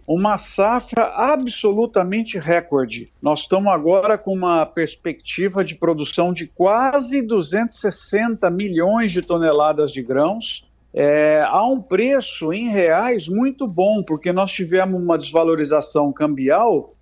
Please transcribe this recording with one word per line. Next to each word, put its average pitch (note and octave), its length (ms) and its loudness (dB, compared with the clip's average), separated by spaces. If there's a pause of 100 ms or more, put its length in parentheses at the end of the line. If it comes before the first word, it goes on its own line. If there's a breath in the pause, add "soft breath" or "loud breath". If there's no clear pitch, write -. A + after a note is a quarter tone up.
uma G3 300 0
safra A3+ 680 0 (100)
absolutamente A3 1200 0
recorde. C#3 720 -2 (120)
Nós D3 200 0
estamos G3 300 0
agora F#3 460 2
com G3 160 -6
uma F3 320 0
perspectiva F3 1000 -4
de D#3 120 -12
produção E3+ 580 0
de E3 140 -10
quase B3+ 760 0
duzentos G#3+ 540 -2
e - 40 -10
sessenta G#3+ 680 -2
milhões F#3+ 640 0
de F3 100 -2
toneladas D3+ 680 2
de C3 120 -8
grãos. D3+ 680 -4 (220)
É, D3+ 560 2
a D#3+ 180 2
um C4 160 0
preço G3+ 720 -2
em A3+ 160 -4
reais G3 600 2
muito B3+ 400 -2
bom, G3 340 0
porque D#3+ 300 -4
nós F#3+ 180 0
tivemos F#3 500 0
uma E3+ 180 2
desvalorização D3 960 0
cambial D3+ 880 0